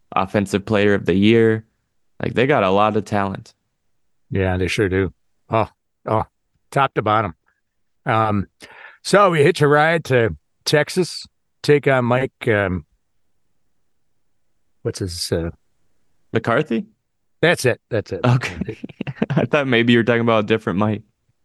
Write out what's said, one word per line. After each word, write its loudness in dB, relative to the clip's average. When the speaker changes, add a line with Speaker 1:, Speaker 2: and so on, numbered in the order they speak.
Speaker 1:
offensive -2
player 2
of -4
the 0
year. 2
Like, -4
they 0
got 2
a 2
lot 2
of -4
talent. -6
Speaker 2:
Yeah, -2
they -2
sure -2
do. -2
Oh, 0
oh, -2
top 0
to -4
bottom. 0
Um, 0
so 4
we 2
hitch 2
a 4
ride 2
to 0
Texas, -2
take 2
on 2
Mike, -2
um, 0
what's -6
his, -8
uh -4
Speaker 1:
McCarthy? -2
Speaker 2:
That's 2
it. 0
That's -4
it. -8
Speaker 1:
Okay. -2
<laughs> -6
I 0
thought -2
maybe 2
you 4
were 2
talking 2
about 2
a -10
different -2
Mike. -2